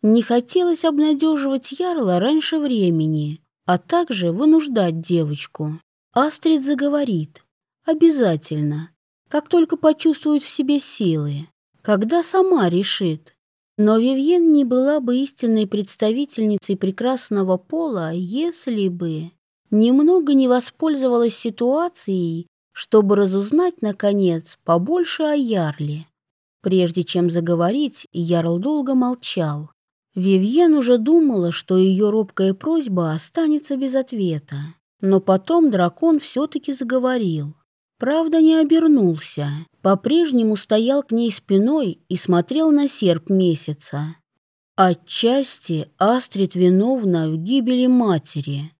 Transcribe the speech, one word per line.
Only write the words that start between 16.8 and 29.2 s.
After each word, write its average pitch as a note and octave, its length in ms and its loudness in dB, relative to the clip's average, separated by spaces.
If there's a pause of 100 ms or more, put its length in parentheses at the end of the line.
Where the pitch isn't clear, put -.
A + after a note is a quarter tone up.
пола, G#3+ 560 -6
если G#3 760 -4
бы E3+ 420 -6 (400)
немного C#4+ 640 4
не C4 140 4
воспользовалась B3 880 0
ситуацией, A3 1120 -4 (240)
чтобы G#3 420 2
разузнать, G3+ 680 0
наконец, G3 800 -2
побольше D4 580 0
о D4+ 120 0
Ярле. D#3+ 720 -4 (540)
Прежде F3+ 440 0
чем F3 260 0
заговорить, F3 840 -2
Ярл E3+ 460 -2
долго C4+ 360 -4
молчал. F#3 760 -4 (440)